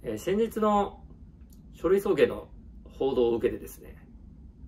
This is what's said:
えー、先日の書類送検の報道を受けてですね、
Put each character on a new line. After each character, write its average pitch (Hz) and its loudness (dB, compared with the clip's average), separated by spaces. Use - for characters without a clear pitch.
え 113 -6
ー、 107 -6
先 185 -2
日 226 0
の 208 2
書 - -2
類 196 6
送 202 2
検 127 6
の 104 -10
報 135 -2
道 120 4
を 113 0
受 113 0
け - -6
て 107 -10
で - -16
す - -18
ね、 - -18